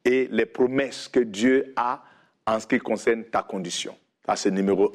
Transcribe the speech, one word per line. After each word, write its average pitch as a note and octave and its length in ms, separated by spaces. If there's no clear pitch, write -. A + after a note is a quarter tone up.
et B2+ 260
les A2 140
promesses C3 640
que B2+ 120
Dieu A#2+ 560
a B2 280
en A2 140
ce - 60
qui B2+ 120
concerne A2+ 460
ta - 180
condition. - 540
Ça, G#2 120
c'est G2+ 140
numéro G2 440